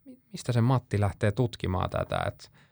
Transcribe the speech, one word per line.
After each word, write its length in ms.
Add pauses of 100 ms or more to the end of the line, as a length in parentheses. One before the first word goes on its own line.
(320)
mistä 200
se 80
Matti 400
lähtee 320
tutkimaan 580
tätä, 360
että 220 (240)